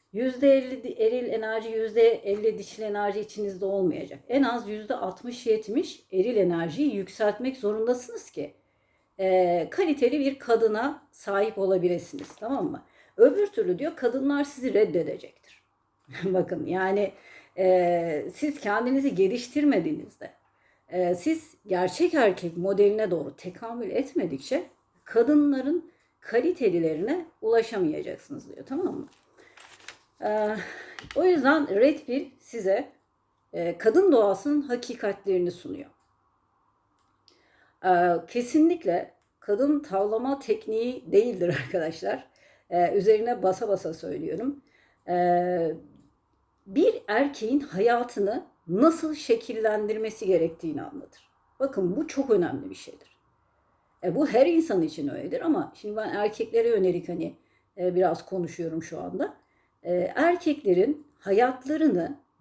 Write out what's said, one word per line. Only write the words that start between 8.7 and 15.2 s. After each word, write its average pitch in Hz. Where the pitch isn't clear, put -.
e, 180
kaliteli 294
bir 269
kadına 226
sahip 208
olabilirsiniz, 180
tamam 226
mı? -
Öbür 302
türlü 180
diyor 320
kadınlar 269
sizi 254
reddedecektir. -